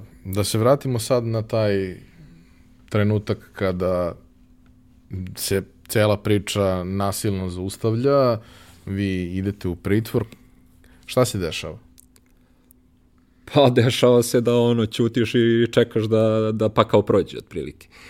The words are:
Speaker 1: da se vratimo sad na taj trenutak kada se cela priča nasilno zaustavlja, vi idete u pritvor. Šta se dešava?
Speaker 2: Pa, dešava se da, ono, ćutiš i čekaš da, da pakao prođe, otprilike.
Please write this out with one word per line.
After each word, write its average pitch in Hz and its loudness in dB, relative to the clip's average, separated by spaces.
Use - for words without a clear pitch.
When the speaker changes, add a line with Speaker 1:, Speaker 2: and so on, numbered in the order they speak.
Speaker 1:
da 95 -2
se 104 -2
vratimo 127 2
sad 123 -2
na 113 -2
taj 104 -2
trenutak 104 -2
kada 90 -2
se - -2
cela 107 2
priča 98 -2
nasilno 95 -4
zaustavlja, 117 0
vi 98 -2
idete 95 -6
u 87 -4
pritvor. 113 -2
Šta 127 0
se 110 -4
dešava? 80 -6
Speaker 2:
Pa, 139 6
dešava 123 4
se 123 0
da, 120 2
ono, 117 2
ćutiš 113 0
i 117 4
čekaš 117 2
da, 110 2
da 110 0
pakao 107 4
prođe, 98 0
otprilike. - -12